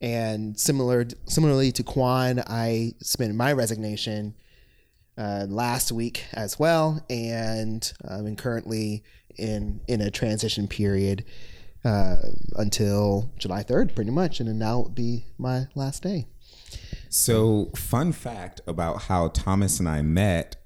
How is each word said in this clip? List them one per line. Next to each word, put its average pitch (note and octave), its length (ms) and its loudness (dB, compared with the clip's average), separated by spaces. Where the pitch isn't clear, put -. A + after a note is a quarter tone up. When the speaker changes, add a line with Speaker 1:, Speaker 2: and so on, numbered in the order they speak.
Speaker 1:
And A2 580 -4
similar, B2 480 2
similarly C3+ 460 4
to B2 120 -4
Quan, B2+ 640 0
I A2+ 520 -2
submitted A2 360 -4
my B2+ 160 2
resignation, G#2+ 800 -4
uh, G2+ 320 -6
last A#2+ 440 -2
week A2+ 320 -6
as G#2+ 240 -8
well, D#3 500 2
and A2+ 840 -4
I'm G#2+ 300 -6
currently A2 680 -4
in, G#2 520 -4
in A2+ 140 0
a G2 80 0
transition G#2+ 580 -2
period, G2 560 0
uh, G2 300 8
until G2+ 840 2
July G2 240 -4
third, D#3+ 320 4
pretty A2 160 0
much, D#3+ 300 2
and A#2 100 -2
then A2 80 -2
that'll A2+ 320 2
be A#2 340 0
my B2+ 360 -2
last C#3 280 -6
day. F3+ 240 -4
Speaker 2:
So, A2 680 2
fun D3+ 380 0
fact G2+ 540 -10
about E2 380 -4
how F2 240 2
Thomas F#2+ 520 0
and F2 80 0
I D#2 140 0
met, E2+ 640 0